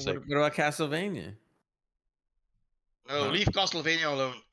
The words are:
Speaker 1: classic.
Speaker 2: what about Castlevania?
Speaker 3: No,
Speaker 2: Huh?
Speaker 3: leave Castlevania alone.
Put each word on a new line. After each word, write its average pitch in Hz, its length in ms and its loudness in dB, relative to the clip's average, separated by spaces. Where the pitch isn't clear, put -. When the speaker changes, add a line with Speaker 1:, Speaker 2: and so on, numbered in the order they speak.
Speaker 1:
classic. 92 240 -2
Speaker 2:
what 143 100 0
about 147 160 2
Castlevania? 151 800 -2
Speaker 3:
No, 143 160 0
Speaker 2:
Huh? 135 60 0
Speaker 3:
leave 196 160 2
Castlevania 165 580 2
alone. 135 300 0